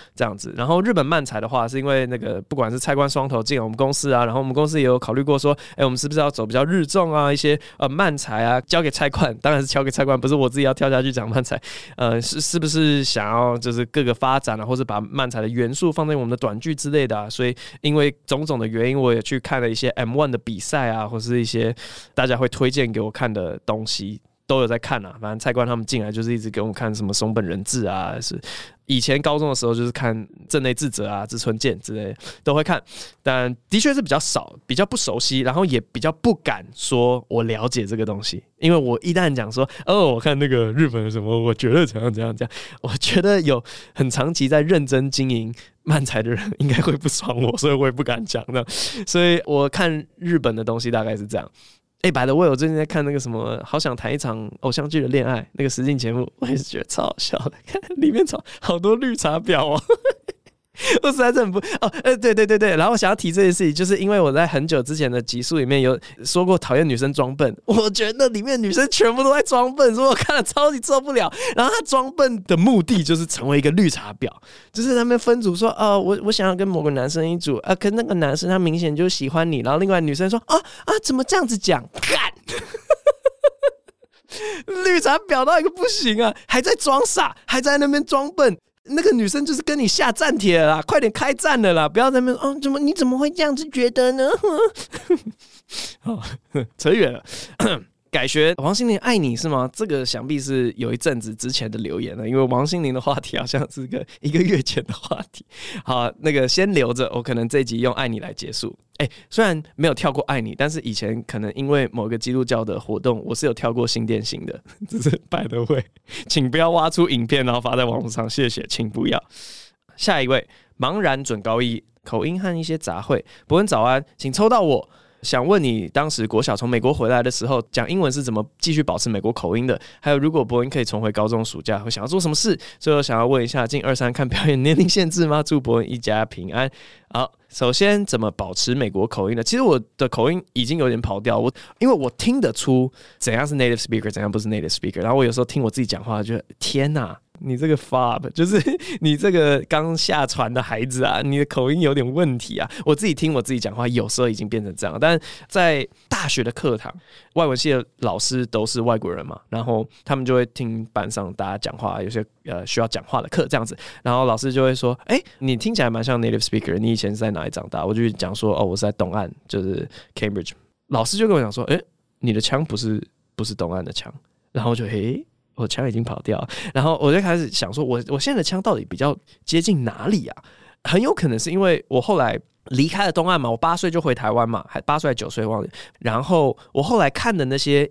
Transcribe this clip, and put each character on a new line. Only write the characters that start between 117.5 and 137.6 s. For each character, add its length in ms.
后 60
发 160
在 80
网 160
络 80
上， 200
谢 200
谢， 200
请 220
不 160
要。 160
下 240
一 60
位， 180
茫 200
然 240
准 180
高 220
一， 200
口 240
音 140
和 180
一 40
些 140
杂 240
烩。 220
伯 120
恩 80
早 160
安， 220
请 160
抽 160
到 140
我。 280
想 220
问 160
你， 280
当 200
时 200
国 120
小 140
从 140
美 100
国 160
回 140
来 120
的 80
时 160
候， 160
讲 180
英 80
文 120
是 120
怎 100
么 120
继 120
续 80
保 160
持 140
美 100
国 120
口 240
音 100
的？ 120
还 140
有， 60
如 120
果 140
伯 160
恩 100
可 100
以 40
重 180
回 80
高 160
中 180
暑 160
假， 200
会 100
想 140
要 20
做 140
什 80
么 80
事？ 200
最 160
后 80
想 160
要 80
问 160
一 40
下， 200
进 180
二 80
三 200
看 160
表 180
演 160
年 160
龄 100
限 220
制 160
吗？ 160
祝 180
伯 180
恩 120
一 80
家 260
平 280
安。 180
好， 200
首 240